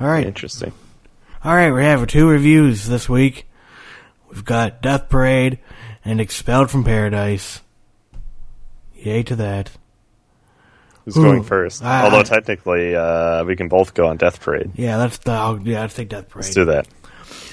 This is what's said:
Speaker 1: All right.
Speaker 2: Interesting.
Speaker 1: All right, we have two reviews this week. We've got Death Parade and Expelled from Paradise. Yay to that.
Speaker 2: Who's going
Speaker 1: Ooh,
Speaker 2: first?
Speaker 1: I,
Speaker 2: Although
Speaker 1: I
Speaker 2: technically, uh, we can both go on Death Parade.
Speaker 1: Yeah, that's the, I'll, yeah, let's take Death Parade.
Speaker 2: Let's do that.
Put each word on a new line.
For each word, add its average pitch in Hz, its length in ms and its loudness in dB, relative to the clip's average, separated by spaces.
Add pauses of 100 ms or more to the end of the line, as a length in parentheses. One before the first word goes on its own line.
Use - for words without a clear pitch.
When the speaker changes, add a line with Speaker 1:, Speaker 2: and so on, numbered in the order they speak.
Speaker 1:
All 135 80 -2
right. 156 180 0
Speaker 2:
Interesting. - 460 -10 (720)
Speaker 1:
All 160 100 0
right, 175 180 4
we 127 120 0
have 143 220 2
two 151 200 6
reviews 147 600 4
this 120 200 -2
week. 127 380 0 (840)
We've - 140 -16
got 117 360 -2
Death 139 300 -2
Parade 131 480 2 (460)
and 110 160 -2
Expelled 127 500 0
from 135 140 0
Paradise. 104 760 -2 (1300)
Yay 110 300 -4
to 120 120 -6
that. 101 340 -6 (1300)
Speaker 2:
Who's 104 120 -12
going 143 240 6
Speaker 1:
Ooh, - 20 -8
Speaker 2:
first? 95 420 -2
Speaker 1:
I, 110 200 0
Speaker 2:
Although 104 160 6
Speaker 1:
I - 20 4
Speaker 2:
technically, 90 760 0
uh, 82 480 0
we 90 120 -2
can 90 120 -6
both 92 240 2
go 85 140 2
on 80 100 0
Death 87 240 0
Parade. 73 340 -4
Speaker 1:
Yeah, 113 220 -4
that's 120 220 -2
the, - 140 -4
I'll, 110 280 -4
yeah, 110 220 -4
let's 107 120 -8
take 113 140 -10
Death 101 220 -14
Parade. - 160 -14
Speaker 2:
Let's 98 80 -8
do 95 100 4
that. 76 240 0 (640)